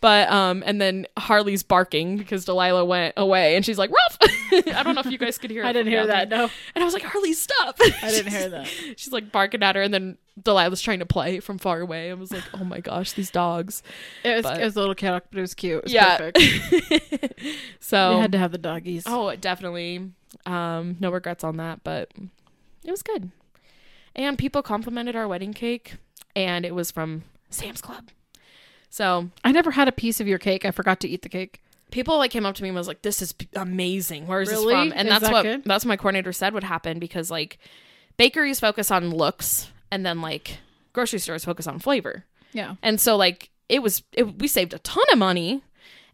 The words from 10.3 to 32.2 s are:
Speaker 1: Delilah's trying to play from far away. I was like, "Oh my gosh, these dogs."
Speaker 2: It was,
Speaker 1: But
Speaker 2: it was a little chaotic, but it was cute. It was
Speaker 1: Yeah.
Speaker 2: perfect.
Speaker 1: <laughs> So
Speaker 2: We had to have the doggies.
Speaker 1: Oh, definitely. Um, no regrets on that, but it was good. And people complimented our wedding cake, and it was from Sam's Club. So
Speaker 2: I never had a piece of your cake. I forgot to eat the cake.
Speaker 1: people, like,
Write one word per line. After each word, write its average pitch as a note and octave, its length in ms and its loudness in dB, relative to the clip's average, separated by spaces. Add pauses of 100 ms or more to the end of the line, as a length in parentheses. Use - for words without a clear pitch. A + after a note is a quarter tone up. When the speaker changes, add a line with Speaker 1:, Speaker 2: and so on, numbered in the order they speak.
Speaker 1:
Delilah's F#3 380 4
trying G3+ 200 -2
to F3 60 -6
play F3+ 340 -2
from G3 180 -10
far F3 220 -2
away. E3+ 300 -8
I F3+ 40 -8
was F#3 180 -12
like, F3+ 120 -8 (100)
"Oh F#3+ 100 -8
my F3+ 160 -8
gosh, F3+ 320 -6
these F#3+ 180 -6
dogs." F3 520 -2 (400)
Speaker 2:
It A3 140 0
was, A#3 80 0
Speaker 1:
But C#3+ 160 -2
Speaker 2:
it A3+ 40 0
was G#3 120 -2
a G#3+ 40 0
little G3 140 0
chaotic, F3+ 360 -2
but G3+ 80 -8
it F#3+ 40 -4
was F#3 120 -8
cute. E3+ 240 -4
It - 60 -6
was - 80 -6
Speaker 1:
Yeah. G3 260 8
Speaker 2:
perfect. E3 200 2
Speaker 1:
<laughs> - 1400 2
So F#3+ 340 2
Speaker 2:
We G#3+ 60 4
had G#3+ 120 2
to G3 60 2
have F3 140 0
the F3+ 60 -8
doggies. E3+ 480 -8
Speaker 1:
Oh, A3+ 300 -2
definitely. F3+ 760 -6 (360)
Um, E3+ 540 -4
no F#3 100 -2
regrets F3 340 -6
on D#3+ 140 -4
that, E3 260 -10
but D#3+ 260 -6 (720)
it D#4+ 60 -10
was G4 120 -8
good. A3+ 280 -8 (840)
And C#4+ 240 -4
people C4+ 240 -2
complimented A#3 540 -6
our A3+ 120 -4
wedding F#3+ 240 -6
cake, A#3 420 -6 (420)
and F3+ 280 -2
it F3 100 -6
was F3 160 -4
from D#3+ 340 -8 (260)
Sam's A3 320 -10
Club. - 260 -18 (840)
So F3+ 380 0 (140)
Speaker 2:
I A#3+ 80 4
never E4 220 4
had C4+ 160 4
a B3+ 40 0
piece A3+ 280 -2
of G#3 80 -2
your F#3+ 100 0
cake. F#3+ 260 -2
I G3 60 0
forgot F#3 300 0
to F3+ 80 -6
eat F3 140 -6
the - 60 -16
cake. F#3 320 -10 (300)
Speaker 1:
people, B3+ 260 0
like, C4+ 140 4